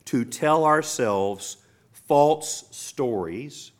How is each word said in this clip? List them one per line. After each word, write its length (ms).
to 180
tell 420
ourselves 920
false 760
stories, 1120